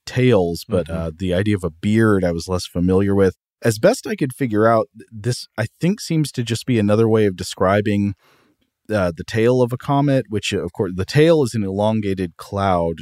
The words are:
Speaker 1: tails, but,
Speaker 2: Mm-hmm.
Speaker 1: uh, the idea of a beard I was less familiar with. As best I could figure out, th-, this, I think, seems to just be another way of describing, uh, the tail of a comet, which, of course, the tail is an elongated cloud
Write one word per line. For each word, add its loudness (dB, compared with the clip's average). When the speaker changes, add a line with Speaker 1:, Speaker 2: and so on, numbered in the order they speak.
Speaker 1:
tails, 0
but, -2
Speaker 2:
Mm-hmm. -8
Speaker 1:
uh, -6
the -2
idea 0
of -8
a -6
beard 2
I 0
was -6
less -4
familiar 0
with. 2
As 0
best 2
I -4
could -4
figure 0
out, 2
th-, -20
this, -8
I -2
think, -2
seems -2
to -6
just -6
be 0
another 2
way 4
of 0
describing, 0
uh, 0
the -12
tail 2
of 0
a -4
comet, 0
which, -6
of -4
course, -4
the -4
tail 4
is -2
an -2
elongated -2
cloud -2